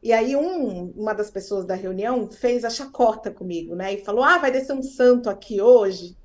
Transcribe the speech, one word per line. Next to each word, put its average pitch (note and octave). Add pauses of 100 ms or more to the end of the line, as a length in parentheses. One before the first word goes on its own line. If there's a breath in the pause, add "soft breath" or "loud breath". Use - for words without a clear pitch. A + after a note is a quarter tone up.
E A3+
aí A#3
um, C4+
uma G#3+
das G#3
pessoas F#3+
da F#3
reunião G3
fez A#3+
a A#3
chacota A#3
comigo, E3+
né? F#3+
E G3+
falou, A3
"Ah, E4+
vai C#4
descer C4
um C4+
santo B3
aqui G3
hoje" G3